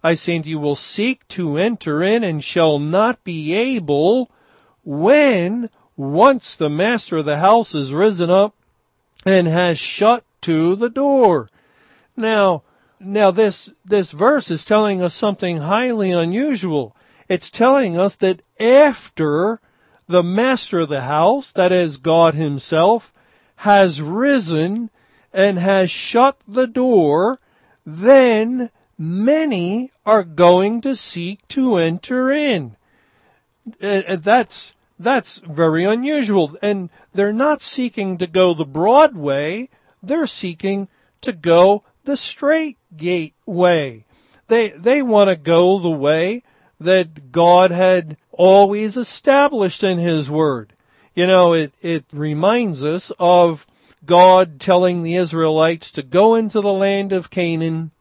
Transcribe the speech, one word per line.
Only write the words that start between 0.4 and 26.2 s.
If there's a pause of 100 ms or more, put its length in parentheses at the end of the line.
you,
will
seek
to
enter
in
and
shall
not
be
able (540)
when (260)
once
the
master
of
the
house
is
risen
up (680)
and
has
shut (200)
to
the
door." (640)
Now, (380)
now
this, (140)
this
verse
is
telling
us
something
highly
unusual. (340)
It's
telling
us
that (200)
after (460)
the
master
of
the
house,
that
is
God
himself, (440)
has
risen (420)
and
has
shut (100)